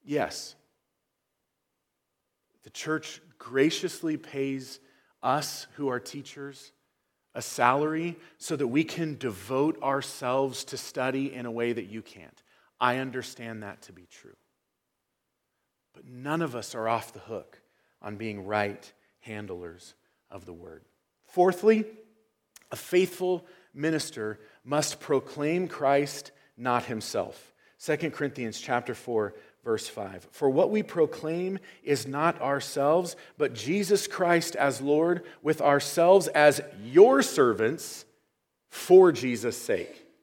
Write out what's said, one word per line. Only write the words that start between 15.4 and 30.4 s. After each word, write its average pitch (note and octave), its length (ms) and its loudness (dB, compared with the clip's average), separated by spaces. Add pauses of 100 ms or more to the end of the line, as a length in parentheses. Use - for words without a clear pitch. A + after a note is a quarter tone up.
But - 120 -20
none C3+ 360 -4
of C3+ 140 -4
us A2+ 200 -10
are A2+ 120 -2
off A2+ 260 -2
the G#2+ 60 -20
hook - 400 -12 (420)
on G#2 140 -10
being G2+ 300 -8
right G#2 480 -4 (260)
handlers F2+ 760 -14 (340)
of F#2 160 -18
the F#2 80 -16
word. E2 320 -20 (400)
Fourthly, G3+ 600 4 (840)
a B2 40 -10
faithful F3+ 680 -2 (280)
minister C#3 680 -4 (240)
must D3 360 -4
proclaim D3+ 680 -2
Christ, C#3+ 640 0 (260)
not A#2+ 280 0
himself. - 680 -6 (240)
Second D3+ 340 -4
Corinthians B2 480 -6
chapter B2 340 -4
four, G#2+ 400 -2 (300)
verse A2 240 -2
five. F#2+ 440 -12
"For C#3 180 0